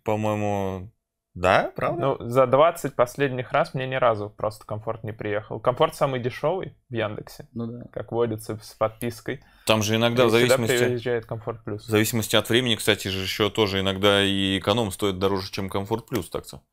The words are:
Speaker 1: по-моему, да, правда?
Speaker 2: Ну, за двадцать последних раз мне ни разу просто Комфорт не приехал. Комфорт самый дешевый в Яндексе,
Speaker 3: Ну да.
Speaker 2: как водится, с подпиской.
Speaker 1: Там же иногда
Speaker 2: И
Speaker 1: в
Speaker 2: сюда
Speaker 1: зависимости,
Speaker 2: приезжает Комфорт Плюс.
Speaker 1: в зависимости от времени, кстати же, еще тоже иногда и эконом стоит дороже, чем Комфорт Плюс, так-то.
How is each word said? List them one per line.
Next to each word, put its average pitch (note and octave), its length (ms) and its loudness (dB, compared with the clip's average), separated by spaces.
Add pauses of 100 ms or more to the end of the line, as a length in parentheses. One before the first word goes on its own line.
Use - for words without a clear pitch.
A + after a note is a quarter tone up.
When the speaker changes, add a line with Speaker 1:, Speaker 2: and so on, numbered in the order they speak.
Speaker 1:
по-моему, G#2 880 -2 (420)
да, G#2+ 400 4
правда? C3+ 460 -2
Speaker 2:
Ну, A#2 80 -8
за B2+ 180 6
двадцать C#3 480 4
последних B2+ 560 0
раз D3 240 0
мне C3 140 -4
ни C3 80 -4
разу A2 340 2
просто - 340 -6
Комфорт A2 380 -8
не G#2+ 100 -8
приехал. G#2 460 -6
Комфорт B2+ 380 0
самый C3+ 240 -2
дешевый D3 560 -4 (120)
в A#2+ 60 -12
Яндексе, - 580 -8
Speaker 3:
Ну A#2 140 -8
да. A#2+ 260 -14
Speaker 2:
как A#2 200 -10
водится, A2 500 -2
с - 120 -20
подпиской. A#2+ 680 -6 (240)
Speaker 1:
Там A2 160 4
же G#2+ 140 2
иногда A#2+ 260 4
Speaker 2:
И B2 40 6
Speaker 1:
в A#2+ 40 4
Speaker 2:
сюда A2+ 80 6
Speaker 1:
зависимости, B2 460 4
Speaker 2:
приезжает A#2+ 420 -2
Комфорт A2 380 -10
Плюс. G#2 200 -8
Speaker 1:
в A2+ 60 -12
зависимости A2 460 2
от G#2+ 120 2
времени, A#2 280 2
кстати G2+ 320 0
же, F#2+ 140 -4
еще G2 280 0
тоже G2 300 0
иногда G2 420 4
и G2 380 0
эконом G2+ 320 0
стоит G2 260 -2
дороже, F#2+ 320 -2
чем G2 180 -8
Комфорт G2+ 380 -4
Плюс, G#2 240 -6
так-то. - 320 -12 (100)